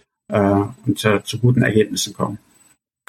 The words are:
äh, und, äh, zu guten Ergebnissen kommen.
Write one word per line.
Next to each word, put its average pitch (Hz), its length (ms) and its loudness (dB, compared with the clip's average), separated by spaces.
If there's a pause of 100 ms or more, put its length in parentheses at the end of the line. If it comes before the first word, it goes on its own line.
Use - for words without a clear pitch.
(300)
äh, 101 320 2 (240)
und, - 180 -2
äh, 104 200 2
zu - 140 -10
guten 123 240 2
Ergebnissen 104 520 0
kommen. - 240 -6 (720)